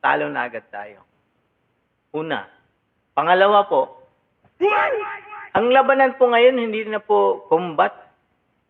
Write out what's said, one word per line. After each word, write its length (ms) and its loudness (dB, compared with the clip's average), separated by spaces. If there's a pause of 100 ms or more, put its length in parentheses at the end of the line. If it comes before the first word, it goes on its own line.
talo 260 0
na 160 -6
agad 240 -14
tayo. 320 -18 (1080)
Una, 340 -8 (720)
pangalawa 500 4
po, 380 -4 (1500)
ang 180 0
labanan 460 2
po 100 4
ngayon 300 4
hindi 260 -6
na 160 -6
po 480 0
combat, 460 -2 (760)